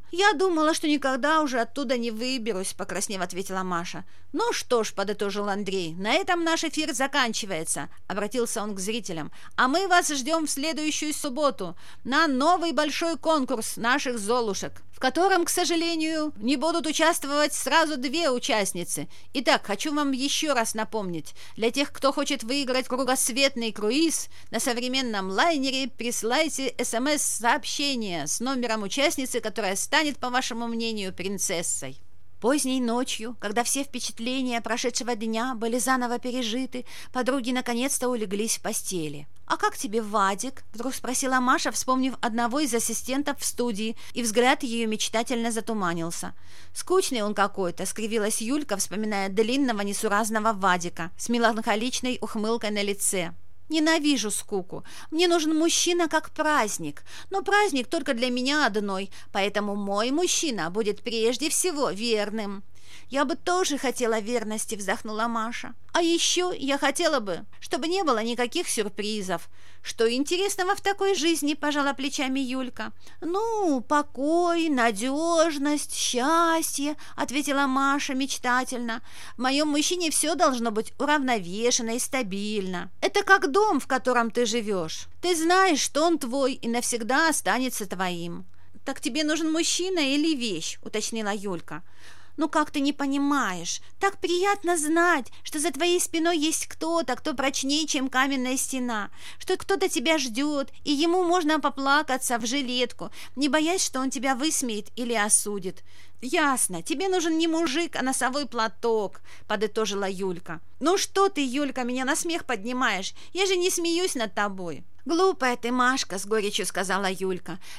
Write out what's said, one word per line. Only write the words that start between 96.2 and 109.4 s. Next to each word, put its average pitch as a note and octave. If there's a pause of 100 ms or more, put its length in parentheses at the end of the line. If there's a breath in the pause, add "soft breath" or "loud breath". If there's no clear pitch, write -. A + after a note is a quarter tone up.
есть D#4
кто-то, E4
кто D4+
прочнее, C#4
чем C4+
каменная C4
стена, B3 (280 loud breath)
что -
кто-то F#4+
тебя D#4+
ждет, C#4 (160 soft breath)
и D4
ему E4+
можно E4
поплакаться C4+
в A3+
жилетку, B3 (240 loud breath)
не C#4+
боясь, D#4
что -
он C4
тебя C4
высмеет A#3+
или A#3+
осудит». G#3 (380 soft breath)
«Ясно, C4
тебе D#4+
нужен E4+
не E4
мужик, E4
а -
носовой C4
платок», A3+ (260 loud breath)